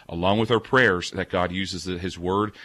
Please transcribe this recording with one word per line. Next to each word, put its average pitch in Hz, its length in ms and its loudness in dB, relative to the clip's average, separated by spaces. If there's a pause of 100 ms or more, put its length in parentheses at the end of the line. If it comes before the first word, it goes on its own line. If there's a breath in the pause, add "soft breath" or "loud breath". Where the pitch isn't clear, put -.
along 92 300 2
with 110 100 0
our 117 100 4
prayers, 104 520 2
that 92 180 -6
God 90 220 0
uses 90 320 -6
the, 92 160 -6
His 87 180 -6
Word 98 360 -2 (120)